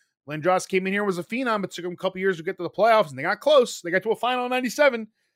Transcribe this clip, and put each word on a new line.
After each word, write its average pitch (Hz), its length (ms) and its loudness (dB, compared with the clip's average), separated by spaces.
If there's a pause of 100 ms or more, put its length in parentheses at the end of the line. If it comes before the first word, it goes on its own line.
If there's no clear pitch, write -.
(280)
Lindros 160 400 0
came 190 180 0
in 190 80 -2
here, 208 120 0
was 185 120 -2
a 175 60 -6
phenom, 226 380 -4
but 180 100 -6
took 175 140 -12
him 180 80 -8
a - 20 -12
couple 185 240 -6
years 190 180 0
to 160 60 -12
get 180 140 -6
to 180 60 -8
the 160 60 -4
playoffs, 214 400 4
and 127 80 -14
they 131 60 -10
got 196 160 -2
close. 277 420 4
They 170 100 -6
got 185 120 0
to 220 80 -2
a 190 40 0
final 247 300 -2
in 247 60 -4
ninety-seven, 254 560 0 (280)